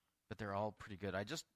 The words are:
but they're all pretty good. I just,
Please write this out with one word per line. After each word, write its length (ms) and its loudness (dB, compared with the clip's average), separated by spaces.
but 80 -4
they're 160 0
all 180 4
pretty 240 -10
good. 180 0
I 120 2
just, 180 -2